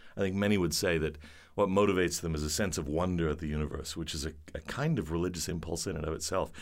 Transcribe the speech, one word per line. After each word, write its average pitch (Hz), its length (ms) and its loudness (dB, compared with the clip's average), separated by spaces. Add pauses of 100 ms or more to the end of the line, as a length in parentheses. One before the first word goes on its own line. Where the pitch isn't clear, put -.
(160)
I 101 60 -2
think 98 160 2
many 101 200 4
would 85 160 4
say 87 260 2
that 76 180 -2 (380)
what 101 140 4
motivates 92 520 4
them 82 120 -2
is 76 80 -2
a 76 80 -2
sense 95 300 0
of 69 80 -4
wonder 85 420 2
at 76 80 -2
the 80 100 -6
universe, 76 480 -4
which 82 200 -6
is 78 100 -4
a, 78 60 -4 (240)
a 76 60 -8
kind 147 360 -2
of 78 140 -2
religious 85 360 -2
impulse 82 380 -4
in 92 100 -4
and 78 80 -4
of 80 100 -2
itself. 85 380 -2 (100)